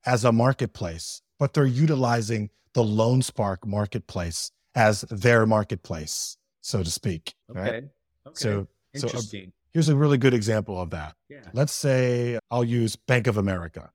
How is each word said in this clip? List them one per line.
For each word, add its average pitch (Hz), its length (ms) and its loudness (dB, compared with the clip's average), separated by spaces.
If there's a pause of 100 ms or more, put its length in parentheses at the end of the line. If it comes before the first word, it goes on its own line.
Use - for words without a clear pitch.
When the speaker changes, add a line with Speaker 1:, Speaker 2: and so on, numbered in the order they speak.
Speaker 1:
as 123 160 2
a 120 80 6
marketplace, 113 920 0 (160)
but 143 140 0
they're 147 120 4
utilizing 120 840 0 (240)
the 120 100 4
LoanSpark 110 840 0
marketplace 101 840 -6 (240)
as 107 340 4
their 113 380 4
marketplace, 98 920 -4 (240)
so 98 220 -4
to 82 80 -6
speak, - 420 -8 (160)
right? 117 180 -8
Speaker 2:
Okay. 113 100 -4 (500)
Okay. 156 80 -20
Speaker 1:
So, 101 320 -4 (280)
so 139 120 -6
a - 0 -
Speaker 2:
Interesting. 104 440 -10 (200)
Speaker 1:
here's 160 180 2
a 151 60 4
really 143 240 4
good 123 160 4
example 107 440 -2
of 87 120 -8
that. 78 240 -10 (120)
Speaker 2:
Yeah. 143 120 -20 (140)
Speaker 1:
Let's 139 200 0
say 123 640 0 (140)
I'll 120 120 2
use 117 320 0
Bank 120 300 0
of 101 120 0
America. 95 580 -2